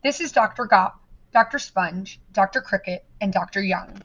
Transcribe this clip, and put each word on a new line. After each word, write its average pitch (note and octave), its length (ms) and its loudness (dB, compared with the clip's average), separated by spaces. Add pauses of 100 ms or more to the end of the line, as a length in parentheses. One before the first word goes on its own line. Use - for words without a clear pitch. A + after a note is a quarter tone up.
This C#4+ 200 -4
is D#4+ 100 -8
Doctor F#3+ 340 0
Gopp, F#3+ 280 4 (360)
Doctor A3+ 280 2
Sponge, F3+ 640 -6 (100)
Doctor G3 300 0
Cricket, F#3 420 -6 (160)
and G3+ 140 -2
Doctor G3 280 -4
Young. F#3+ 420 -4